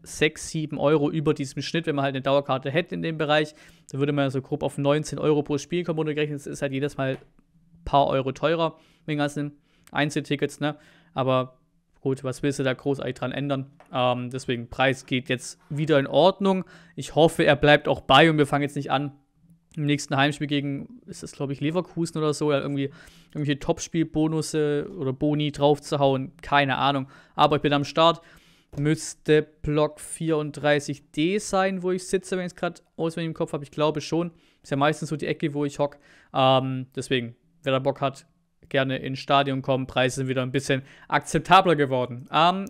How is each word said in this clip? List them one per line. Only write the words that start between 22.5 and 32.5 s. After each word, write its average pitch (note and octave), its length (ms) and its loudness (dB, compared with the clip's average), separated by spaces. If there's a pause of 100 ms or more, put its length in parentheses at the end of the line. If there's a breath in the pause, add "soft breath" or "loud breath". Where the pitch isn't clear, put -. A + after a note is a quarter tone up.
ja, C#3 60 2
irgendwie C#3 300 -2 (440 loud breath)
irgendwelche D3 260 -2
Topspielbonusse D#3 1400 -2
oder C3+ 140 -4
Boni D3 400 0
draufzuhauen, C#3+ 800 2 (100)
keine C#3 360 2
Ahnung. C3+ 320 0 (260 loud breath)
Aber D3 220 4
ich - 60 -2
bin D3 100 4
am C#3+ 100 2
Start. E3 380 2 (560 soft breath)
Müsste D3+ 640 2
Block D3+ 580 -2
vierunddreißig D3 1120 -2
D F3 260 0
sein, F#3+ 460 -2
wo F#3 80 0
ich F#3 160 -4
sitze, F#3+ 300 -2
wenn F3+ 80 -4
ich's F3 100 -10